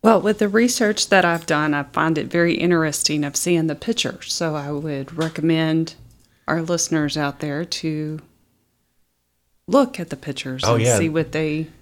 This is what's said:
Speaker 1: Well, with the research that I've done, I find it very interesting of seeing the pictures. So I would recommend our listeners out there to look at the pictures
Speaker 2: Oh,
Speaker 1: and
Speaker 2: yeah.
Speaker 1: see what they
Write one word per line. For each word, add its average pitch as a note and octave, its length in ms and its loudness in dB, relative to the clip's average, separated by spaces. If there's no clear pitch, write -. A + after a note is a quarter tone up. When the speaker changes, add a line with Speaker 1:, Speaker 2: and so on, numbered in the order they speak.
Speaker 1:
Well, G#3+ 180 6
with G#3 180 0
the G#3 100 2
research A3 600 2
that F#3+ 160 4
I've E3+ 220 0
done, D3+ 280 0
I C#3+ 100 0
find D#3+ 320 0
it C#3 120 -2
very E3+ 260 2
interesting D#3 680 0
of C#3+ 120 -6
seeing E3 300 2
the D3+ 80 -2
pictures. - 580 -4
So D#3+ 220 -2
I C#3+ 160 -6
would D3 460 -6
recommend D#3+ 800 0
our E3 120 0
listeners D#3+ 560 0
out C#3+ 220 -4
there D3+ 260 -4
to D#3 540 -6
look A#3+ 320 2
at E3 100 -8
the D3+ 60 -8
pictures C3 500 -8
Speaker 2:
Oh, A#2 80 4
Speaker 1:
and A2+ 80 2
Speaker 2:
yeah. B2 160 4
Speaker 1:
see E3+ 100 2
what D#3+ 220 -2
they D#3 380 -2